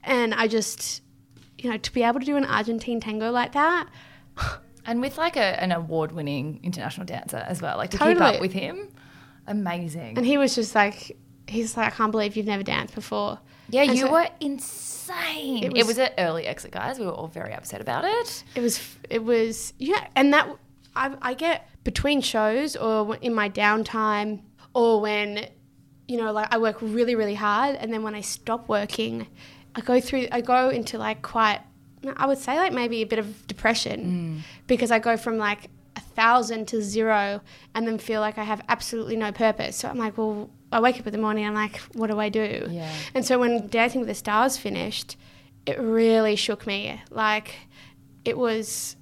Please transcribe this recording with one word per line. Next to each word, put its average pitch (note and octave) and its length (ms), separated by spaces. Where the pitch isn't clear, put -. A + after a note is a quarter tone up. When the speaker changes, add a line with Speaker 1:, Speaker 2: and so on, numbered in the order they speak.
Speaker 1:
And A#3+ 300
I A3+ 160
just, - 520
you B3 140
know, G#3+ 60
to - 160
be A#3+ 100
able A#3+ 160
to C4 60
do C#4+ 100
an C#4 100
Argentine A3+ 540
tango A3 320
like B3 220
that. D#4 340
<sighs> - 240
Speaker 2:
And A#3 160
with, C4+ 200
like, E4+ 180
a, G3+ 240
an F#3 100
award-winning D#3 920
international F3 420
dancer - 320
as D#3+ 240
well, D#3+ 160
like, G#2+ 140
to - 80
keep E4 180
Speaker 1:
Totally. C#4 200
Speaker 2:
up - 40
with F#3 100
him, C4+ 380
amazing. F3 720
Speaker 1:
And B3 80
he C#4+ 140
was C4+ 160
just A3 180
like, G#3 420
he's A3+ 320
like, A3 160
"I - 20
can't G#3+ 160
believe G#3 240
you've G#3+ 120
never G3+ 160
danced - 320
before." G#3 440
Speaker 2:
Yeah, B3+ 140
Speaker 1:
And C4 120
Speaker 2:
you C4 120
Speaker 1:
so C4+ 40
Speaker 2:
were E4 160
insane. D4 1200
Speaker 1:
It G#3 140
Speaker 2:
It A#3 80
Speaker 1:
was - 20
Speaker 2:
was A3+ 120
an C4 180
early E3 300
exit, - 240
guys. A#3+ 280
We G#3+ 60
were F3 60
all - 160
very D#3+ 260
upset - 260
about - 260
it. A4+ 380
Speaker 1:
It B3 60
was, A#3+ 200
it A3+ 140
was, A3+ 540
yeah, D#4+ 380
and C#4+ 180
that, D4+ 140
I, C4+ 160
I B3 140
get D#4+ 340
between C#4 380
shows A#3 540
or A3 300
w-, A3 160
in A#3 140
my G#3 140
downtime G#3+ 920
or A#3 260
when, G#3 480
you B3 100
know, A3 140
like, G#3+ 200
I A#3 60
work A3+ 240
really, A#3 320
really G#3 220
hard, G#3+ 400
and A3+ 180
then A3 80
when G#3+ 140
I G#3 60
stop - 460
working, A3 600
I A3+ 60
go B3 200
through, B3+ 300
I A#3+ 100
go B3+ 280
into, A#3 280
like, A3 240
quite, A3 380
I - 80
would C4+ 140
say, C4+ 180
like, F#4 160
maybe A#3 280
a G#3+ 40
bit A3 140
of G#3+ 280
depression - 520
Speaker 2:
Mm. - 20
Speaker 1:
because A#3+ 240
I A3+ 80
go A3+ 180
from, A3+ 200
like, G#3 320
a - 40
thousand A3+ 680
to A3+ 120
zero G3+ 600
and A3+ 120
then A3 120
feel G#3+ 220
like G#3+ 160
I G#3+ 60
have G#3+ 260
absolutely A#3 480
no G#3+ 140
purpose. A3 460
So - 120
I'm - 100
like, G#3+ 180
well, G#3+ 320
I A3+ 80
wake B3 200
up - 60
in G#3 60
the G#3 80
morning, G#3+ 260
I'm G#3 80
like, G#3+ 240
"What A3+ 160
do G#3+ 100
I G#3+ 100
do?" G#3+ 420
Speaker 2:
Yeah. E3 180
Speaker 1:
And B3+ 120
so B3+ 120
when A#3+ 300
Dancing A#3+ 320
with A3+ 80
the G#3 80
Stars A3+ 420
finished, G3 600
it - 140
really A3+ 580
shook - 280
me. G#3 340
Like, G#3+ 420
it A#3 120
was A3+ 640